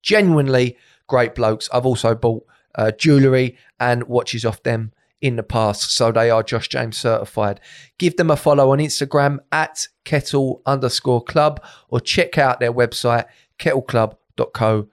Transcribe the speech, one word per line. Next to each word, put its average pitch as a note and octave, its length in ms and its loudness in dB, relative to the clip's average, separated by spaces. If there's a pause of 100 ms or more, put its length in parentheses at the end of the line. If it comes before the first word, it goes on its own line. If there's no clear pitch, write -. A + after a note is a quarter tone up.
genuinely C#3+ 720 2 (300)
great B2 280 0
blokes. A2 380 -2
I've B2 140 0
also A#2 280 0
bought, A2+ 300 -2 (320)
uh, A2 140 0
jewellery C3 680 2 (240)
and A#2+ 240 0
watches A#2+ 400 -4
off A2 200 -4
them A2+ 280 -4 (300)
in B2 140 -2
the A2 60 -6
past, G#2+ 540 -2
so A#2 160 2
they A#2 160 2
are A2+ 140 2
Josh A2+ 260 -6
James A#2 300 -6
certified. G#2+ 600 -2 (400)
Give F3 180 0
them E3+ 140 0
a C#3+ 60 4
follow C#3 360 4
on C#3 60 2
Instagram C#3+ 600 -2 (120)
at - 380 -4 (160)
kettle C#3 640 -2
underscore B2+ 580 -2
club, D3+ 400 0 (240)
or B2 120 -2
check - 360 -2
out C3 240 2
their A#2+ 120 0
website, A#2 520 0 (340)
kettle C3+ 240 0
club A2+ 340 -2 (200)
dot - 160 -2
co A2 400 -2